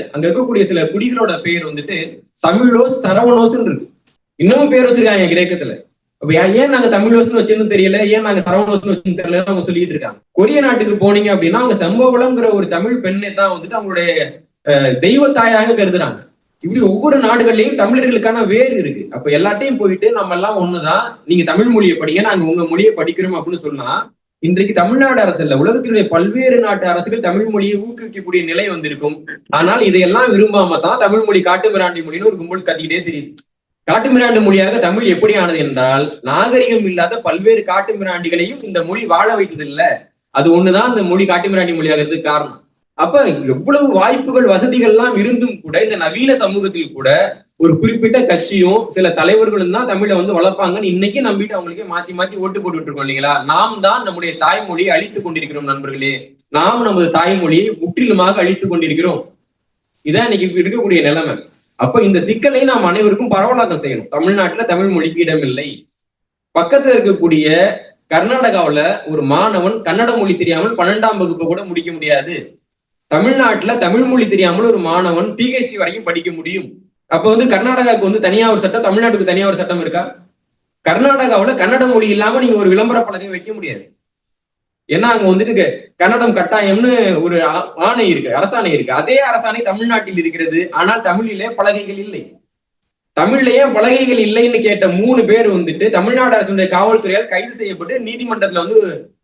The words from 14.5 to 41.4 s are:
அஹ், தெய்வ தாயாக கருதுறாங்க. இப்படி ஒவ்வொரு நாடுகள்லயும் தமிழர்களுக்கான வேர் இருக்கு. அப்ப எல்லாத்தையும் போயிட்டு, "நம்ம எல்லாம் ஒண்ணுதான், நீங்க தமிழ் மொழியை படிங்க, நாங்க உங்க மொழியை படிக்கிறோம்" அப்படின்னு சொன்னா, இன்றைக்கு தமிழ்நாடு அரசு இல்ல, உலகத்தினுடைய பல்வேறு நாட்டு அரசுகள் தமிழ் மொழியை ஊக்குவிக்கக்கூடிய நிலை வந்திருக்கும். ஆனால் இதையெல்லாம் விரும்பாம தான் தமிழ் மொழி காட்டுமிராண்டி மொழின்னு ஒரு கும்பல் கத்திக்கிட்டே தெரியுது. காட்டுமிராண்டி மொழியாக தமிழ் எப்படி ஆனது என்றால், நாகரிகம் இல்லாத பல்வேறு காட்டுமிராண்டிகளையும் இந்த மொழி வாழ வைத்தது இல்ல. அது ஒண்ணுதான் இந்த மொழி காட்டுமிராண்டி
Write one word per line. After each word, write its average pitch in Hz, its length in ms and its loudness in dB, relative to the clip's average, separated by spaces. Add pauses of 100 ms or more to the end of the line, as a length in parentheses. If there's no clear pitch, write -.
அஹ், 139 320 2
தெய்வ 269 340 4
தாயாக 226 420 2
கருதுறாங்க. 180 460 0 (440)
இப்படி 262 160 -2
ஒவ்வொரு 226 400 2
நாடுகள்லயும் 226 580 2
தமிழர்களுக்கான 226 680 2
வேர் 240 260 2
இருக்கு. 143 380 -4
அப்ப - 200 -6
எல்லாத்தையும் 208 460 0
போயிட்டு, 202 360 0
"நம்ம 190 220 -4
எல்லாம் 202 240 -2
ஒண்ணுதான், 175 440 -2 (220)
நீங்க 170 200 2
தமிழ் 180 220 2
மொழியை 208 300 4
படிங்க, 160 240 -2
நாங்க 202 240 0
உங்க 170 200 0
மொழியை 190 300 2
படிக்கிறோம்" 175 420 -4
அப்படின்னு 170 240 -8
சொன்னா, 135 520 -8 (260)
இன்றைக்கு 185 360 0
தமிழ்நாடு 247 460 2
அரசு 180 220 0
இல்ல, 143 140 0
உலகத்தினுடைய 220 520 2
பல்வேறு 233 520 2
நாட்டு 196 260 -2
அரசுகள் 175 340 -2
தமிழ் 196 260 -2
மொழியை 208 320 -2
ஊக்குவிக்கக்கூடிய 202 640 -6
நிலை 170 240 -2
வந்திருக்கும். 151 580 -6 (220)
ஆனால் 185 320 0
இதையெல்லாம் 196 520 4
விரும்பாம 196 480 4
தான் 196 180 0
தமிழ் 220 260 2
மொழி 202 160 2
காட்டுமிராண்டி 180 640 0
மொழின்னு 160 240 -6
ஒரு 208 100 2
கும்பல் 175 260 -10
கத்திக்கிட்டே 160 380 -4
தெரியுது. 165 340 -10 (580)
காட்டுமிராண்டி 233 500 2
மொழியாக 196 360 2
தமிழ் 185 260 0
எப்படி 208 300 2
ஆனது 175 240 0
என்றால், 135 640 -2
நாகரிகம் 226 600 0
இல்லாத 175 360 -2
பல்வேறு 196 460 2
காட்டுமிராண்டிகளையும் 190 960 -4
இந்த 175 200 -4
மொழி 208 220 -6
வாழ 220 280 2
வைத்தது 160 320 -4
இல்ல. 139 460 -2 (180)
அது 147 200 2
ஒண்ணுதான் 185 380 4
இந்த 226 140 -2
மொழி 185 220 0
காட்டுமிராண்டி 185 500 0